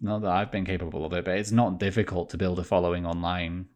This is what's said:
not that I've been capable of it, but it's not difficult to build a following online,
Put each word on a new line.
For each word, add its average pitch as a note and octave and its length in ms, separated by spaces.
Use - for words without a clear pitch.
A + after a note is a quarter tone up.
not G#2+ 220
that F#2+ 80
I've G2 200
been F#2+ 140
capable E2+ 400
of E2 80
it, F2 100
but F#2+ 140
it's G2+ 140
not A2 280
difficult G2 520
to E2+ 60
build F2+ 220
a F2 40
following F2 420
online, F2 720